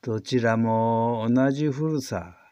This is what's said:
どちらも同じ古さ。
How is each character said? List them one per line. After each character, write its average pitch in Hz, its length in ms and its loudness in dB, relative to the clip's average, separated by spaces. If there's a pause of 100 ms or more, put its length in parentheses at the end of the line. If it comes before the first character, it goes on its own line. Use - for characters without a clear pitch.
ど 110 180 -4
ち 127 180 0
ら 113 180 2
も 113 680 0
同 131 220 4
じ 147 200 -2
古 151 320 -2
さ。 90 360 -8 (140)